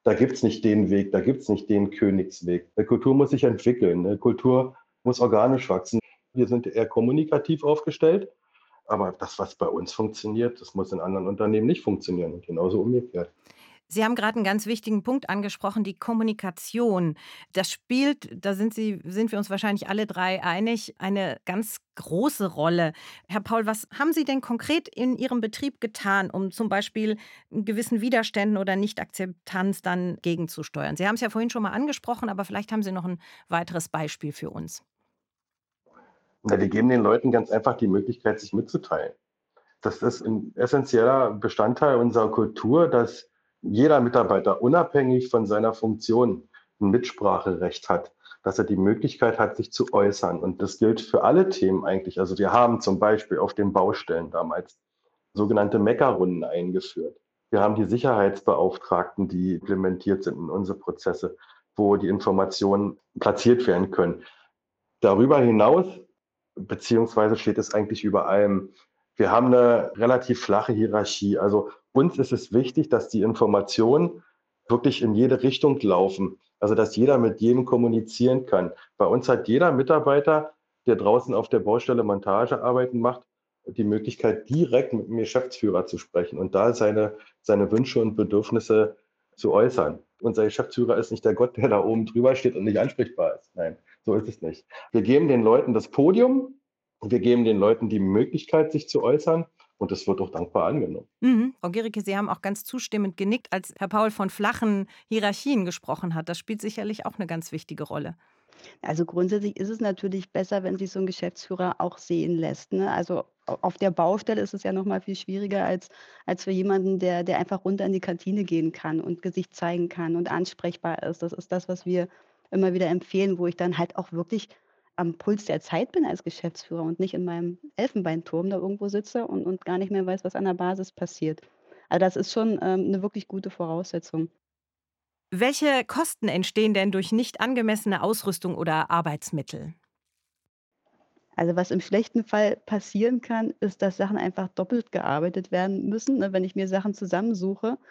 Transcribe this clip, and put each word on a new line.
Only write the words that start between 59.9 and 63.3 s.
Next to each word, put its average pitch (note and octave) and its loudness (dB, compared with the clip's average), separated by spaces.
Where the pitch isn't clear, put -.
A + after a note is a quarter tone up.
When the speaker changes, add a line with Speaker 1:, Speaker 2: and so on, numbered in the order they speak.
Speaker 1:
sind F2+ -4
in D#2+ -8
unsere F#2+ -4
Prozesse, - -6
wo G2+ 4
die F#2+ -2
Informationen G2 0
platziert A#2+ 4